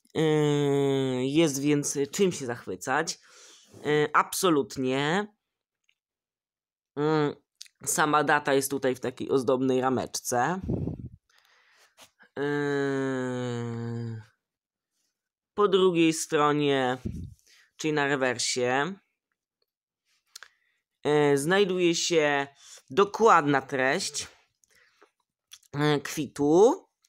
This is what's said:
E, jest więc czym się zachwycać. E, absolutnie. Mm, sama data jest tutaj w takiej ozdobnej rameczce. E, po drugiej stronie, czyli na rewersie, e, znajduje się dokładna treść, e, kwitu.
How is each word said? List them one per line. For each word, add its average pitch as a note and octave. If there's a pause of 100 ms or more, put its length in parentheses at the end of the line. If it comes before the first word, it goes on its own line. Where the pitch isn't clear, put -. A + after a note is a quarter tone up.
(140)
E, D3+ (1040)
jest C#3+
więc D3 (140)
czym F#3+
się C#3
zachwycać. C3 (560)
E, D3+
absolutnie. D3+ (1700)
Mm, D3+ (500)
sama D3+
data D3
jest C3+
tutaj C3
w -
takiej -
ozdobnej C3
rameczce. B2+ (1800)
E, C#3 (3000)
po G#3
drugiej F3
stronie, C#3+ (800)
czyli D#3
na C#3+
rewersie, C3 (2000)
e, D3
znajduje F3+
się D3 (440)
dokładna E3+
treść, C3+ (1400)
e, D3
kwitu. D#3+ (220)